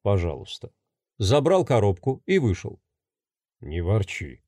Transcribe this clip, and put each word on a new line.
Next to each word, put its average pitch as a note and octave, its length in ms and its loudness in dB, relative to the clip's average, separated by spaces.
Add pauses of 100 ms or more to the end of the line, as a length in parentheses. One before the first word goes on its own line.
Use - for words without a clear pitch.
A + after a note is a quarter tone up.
пожалуйста, F2 680 -2 (460)
забрал C#3+ 480 2
коробку A2+ 600 0
и F#3+ 140 2
вышел. - 420 -2 (800)
«Не E2 220 -6
ворчи». E2+ 680 -2